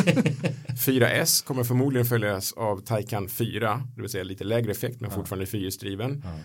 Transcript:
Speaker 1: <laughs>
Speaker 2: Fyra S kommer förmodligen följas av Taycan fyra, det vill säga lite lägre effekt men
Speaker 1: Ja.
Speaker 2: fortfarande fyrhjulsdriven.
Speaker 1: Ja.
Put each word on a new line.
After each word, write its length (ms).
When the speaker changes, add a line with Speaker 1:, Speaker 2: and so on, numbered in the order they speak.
Speaker 1:
<laughs> 720
Speaker 2:
Fyra 240
S 320
kommer 220
förmodligen 420
följas 460
av 280
Taycan 480
fyra, 540
det 60
vill 80
säga 140
lite 200
lägre 260
effekt 300
men 100
Speaker 1:
Ja. 60
Speaker 2:
fortfarande 300
fyrhjulsdriven. 760
Speaker 1:
Ja. 60